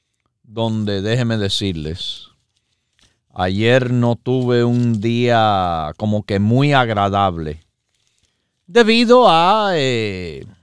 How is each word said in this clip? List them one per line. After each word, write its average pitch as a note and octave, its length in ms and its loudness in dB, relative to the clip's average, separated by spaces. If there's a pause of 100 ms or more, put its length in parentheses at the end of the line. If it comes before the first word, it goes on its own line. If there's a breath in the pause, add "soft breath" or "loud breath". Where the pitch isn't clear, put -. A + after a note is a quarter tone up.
(440)
donde, A2 580 -4
déjeme A#2 360 -2
decirles, F#2 880 -6 (1080)
ayer A2+ 580 0
no A#2+ 240 0
tuve B2 480 0
un A#2+ 380 0
día G#2+ 960 0
como G#2+ 260 -2
que G2 160 -2
muy B2+ 340 2
agradable G2 880 0 (1040)
debido A#3 640 4
a, F#3+ 440 2
eh, G#2 720 -4 (180)